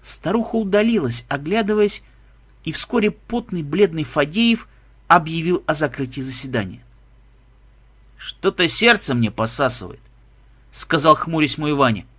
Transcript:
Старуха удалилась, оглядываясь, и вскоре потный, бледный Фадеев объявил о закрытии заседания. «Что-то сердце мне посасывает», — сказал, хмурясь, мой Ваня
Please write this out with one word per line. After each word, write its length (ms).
Старуха 540
удалилась, 720
оглядываясь, 760
и 60
вскоре 400
потный, 520
бледный 400
Фадеев 640
объявил 580
о 80
закрытии 480
заседания. 640
«Что-то 500
сердце 480
мне 160
посасывает», — 720
сказал, 440
хмурясь, 420
мой 160
Ваня 320